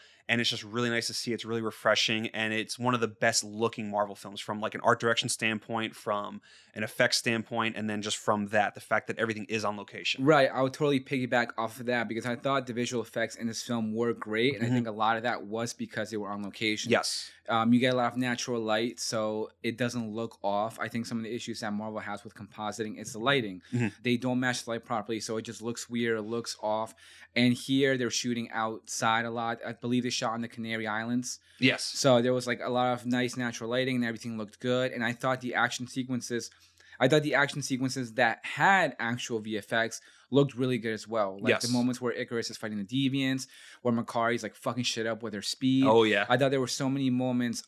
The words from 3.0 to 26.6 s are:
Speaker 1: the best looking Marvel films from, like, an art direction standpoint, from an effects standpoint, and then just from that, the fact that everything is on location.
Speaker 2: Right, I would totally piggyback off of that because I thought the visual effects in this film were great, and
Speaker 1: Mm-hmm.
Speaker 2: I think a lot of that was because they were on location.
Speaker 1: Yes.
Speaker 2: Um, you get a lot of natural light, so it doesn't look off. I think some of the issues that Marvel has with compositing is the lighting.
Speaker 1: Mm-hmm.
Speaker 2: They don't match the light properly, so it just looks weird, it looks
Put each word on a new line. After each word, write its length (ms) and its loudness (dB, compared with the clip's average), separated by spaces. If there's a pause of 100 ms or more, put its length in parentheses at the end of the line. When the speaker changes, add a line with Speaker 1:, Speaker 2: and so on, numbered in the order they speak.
Speaker 1:
the 60 2
best 360 2
looking 460 -2
Marvel 240 0
films 260 -12
from, 220 -4
like, 120 -4
an 60 -6
art 180 6
direction 300 2
standpoint, 640 -2
from 460 -4 (340)
an 100 -4
effects 340 2
standpoint, 580 0
and 140 -4
then 100 -2
just 160 -4
from 300 2
that, 280 2
the 60 -14
fact 280 -2
that 100 -6
everything 320 -2
is 120 0
on 140 -2
location. 480 -4
Speaker 2:
Right, 260 8
I 120 0
would 100 0
totally 280 2
piggyback 580 0
off 220 -4
of 60 -10
that 220 0
because 160 -6
I 120 -2
thought 300 -2
the 60 -8
visual 300 -2
effects 340 -4
in 100 -8
this 160 -6
film 320 -2
were 200 0
great, 400 0
and 80 -4
Speaker 1:
Mm-hmm. 100 2
Speaker 2:
I 20 4
think 120 2
a 60 -6
lot 260 2
of 60 -4
that 200 -2
was 300 -4
because 360 -6
they 60 -4
were 140 -4
on 120 -6
location. 500 -2
Speaker 1:
Yes. 380 0 (160)
Speaker 2:
Um, 280 4
you 40 6
get 140 4
a 40 2
lot 140 2
of 60 -10
natural 460 -2
light, 360 0
so 520 -2 (120)
it 140 -4
doesn't 340 -2
look 320 -6
off. 380 -2
I 80 -4
think 160 -4
some 140 -6
of 60 -4
the 100 -6
issues 260 -8
that 140 -4
Marvel 260 -6
has 240 -8
with 100 -16
compositing 640 -6
is 140 -10
the 60 -10
lighting. 420 0 (100)
Speaker 1:
Mm-hmm. 180 2 (140)
Speaker 2:
They 140 2
don't 240 0
match 240 -2
the 60 -10
light 160 -4
properly, 340 -2
so 160 -4
it 60 -4
just 180 -12
looks 300 -8
weird, 260 0
it 60 -4
looks 400 -6